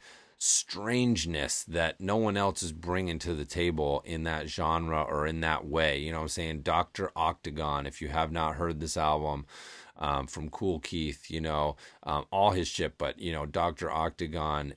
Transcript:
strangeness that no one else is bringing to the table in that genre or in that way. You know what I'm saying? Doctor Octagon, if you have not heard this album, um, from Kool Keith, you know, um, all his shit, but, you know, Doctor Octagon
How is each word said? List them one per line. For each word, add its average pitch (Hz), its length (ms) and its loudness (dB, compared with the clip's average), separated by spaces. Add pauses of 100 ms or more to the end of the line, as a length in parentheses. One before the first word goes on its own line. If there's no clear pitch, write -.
(380)
strangeness 98 1300 2
that 82 340 0
no 95 160 0
one 107 220 2
else 98 260 2
is 85 80 -4
bringing 85 480 -2
to 87 140 -2
the 73 120 -2
table 78 600 2
in 82 180 -4
that 78 260 -2
genre 80 520 2
or 76 260 0
in 80 140 -2
that 80 240 2
way. 76 340 4
You 78 120 -2
know 80 80 -2
what 78 40 -2
I'm 78 60 -4
saying? 80 320 -4
Doctor 87 540 0
Octagon, 76 720 -2
if - 160 -10
you 78 60 -4
have 78 240 0
not 80 240 0
heard 82 240 -2
this 78 160 -4
album, 76 500 2 (520)
um, 71 300 0
from 78 220 -8
Kool 90 300 0
Keith, 76 500 -4
you 80 120 -4
know, 76 340 0 (280)
um, 73 280 -2
all 98 200 6
his 90 180 2
shit, - 280 -2
but, 69 220 -2
you 87 140 -4
know, 73 120 -2
Doctor 82 460 0
Octagon 78 840 -2